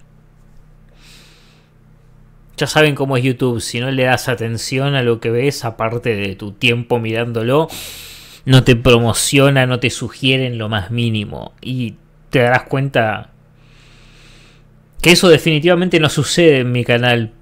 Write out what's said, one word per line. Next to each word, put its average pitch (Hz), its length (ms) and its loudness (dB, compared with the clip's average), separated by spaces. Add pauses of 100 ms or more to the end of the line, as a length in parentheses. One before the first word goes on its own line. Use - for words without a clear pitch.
(2500)
Ya 147 120 -2
saben 156 260 2
cómo 135 240 -2
es 123 60 0
YouTube, 127 360 0
si - 200 -8
no 127 100 -4
le 131 140 0
das 127 260 0
atención 123 640 -4
a 135 80 0
lo 117 180 0
que 117 120 -2
ves, 127 340 -2
aparte 113 500 -4
de 101 200 -6
tu 101 160 -10
tiempo 120 480 0
mirándolo, 117 680 -2 (760)
no 131 180 6
te 127 120 6
promociona, 127 920 2
no 127 140 -2
te 131 100 0
sugiere 131 560 -2
en 120 140 -6
lo 107 100 -6
más 104 220 -4
mínimo. 110 680 -4
Y 120 340 -6 (340)
te 139 100 2
darás 120 240 2
cuenta 120 680 -2 (1700)
que 160 100 4
eso 175 180 4
definitivamente 165 720 2
no 156 100 2
sucede 156 500 2
en 123 120 -2
mi 123 140 -2
canal, 120 560 0